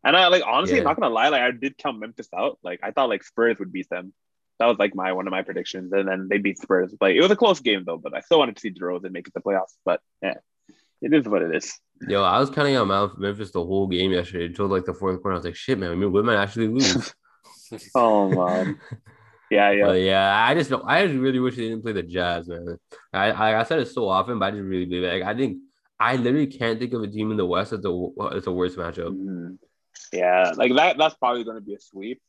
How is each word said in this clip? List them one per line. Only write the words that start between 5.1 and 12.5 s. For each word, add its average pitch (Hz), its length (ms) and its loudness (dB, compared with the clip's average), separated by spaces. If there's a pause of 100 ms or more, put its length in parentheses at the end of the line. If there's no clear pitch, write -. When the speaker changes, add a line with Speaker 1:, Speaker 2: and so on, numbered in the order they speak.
Speaker 1:
one 92 140 -4
of 95 60 -4
my 95 100 -2
predictions. 92 500 -8
And 98 160 2
then 95 220 -4
they 101 80 2
beat 101 200 -2
Spurs. 92 420 0
Like, 95 160 4
it 135 40 4
was 185 100 6
a 208 60 4
close 202 240 2
game, 104 260 0
though, 82 120 -6
but - 160 -12
I - 60 -6
still - 180 4
wanted 123 180 2
to - 40 -20
see 110 100 -6
DeRozan 90 400 -6
make 87 180 -12
it - 60 -20
to - 60 -8
the - 20 -20
playoffs. 95 420 -2
But, 87 160 0 (220)
yeah, 95 120 -4 (680)
it 143 120 0
is 131 140 2
what 98 140 2
it 82 120 -2
is. - 240 -6 (300)
Speaker 2:
Yo, 98 140 2
I 95 160 4
was 135 120 0